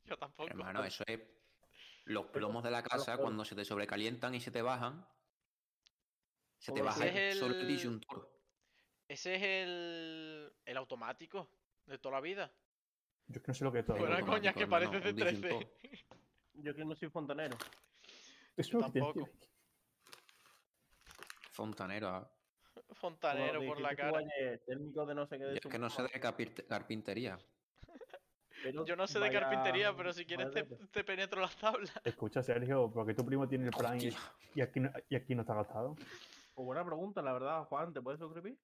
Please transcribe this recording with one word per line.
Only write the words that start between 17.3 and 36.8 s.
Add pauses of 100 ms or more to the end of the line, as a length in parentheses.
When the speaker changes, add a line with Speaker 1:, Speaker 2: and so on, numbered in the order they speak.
Speaker 4:
Eso
Speaker 1:
Yo
Speaker 4:
es
lo
que
tiene
que
Speaker 1:
tampoco.
Speaker 4:
ver. (2000)
Speaker 2:
Fontanero,
ah. (680)
Speaker 1:
Fontanero
Speaker 3:
Como
Speaker 1:
por
la
Speaker 3:
dijiste
tú
Speaker 1:
cara. (100)
Speaker 3:
ayer,
técnico
de
no
sé
qué
de
Speaker 2:
Yo
es
Speaker 3:
su
Speaker 2:
que
no
sé
Speaker 3:
madre.
Speaker 2:
de
carpinte-,
carpintería. (1200)
Speaker 3:
Pero
Speaker 1:
Yo
no
sé
de
Speaker 3:
vaya,
Speaker 1:
carpintería,
pero
si
quieres
Speaker 3:
vaya
Speaker 1:
te,
Speaker 3:
dato.
Speaker 1:
te
penetro
las
tablas. (140)
Speaker 4:
Escucha,
Sergio,
¿por
qué
tu
primo
tiene
el
Prime
Speaker 2:
Hostia. (360)
Speaker 4:
y
aquí
no, (180)
y
aquí
no
está
gastado?
Speaker 3:
Pues
buena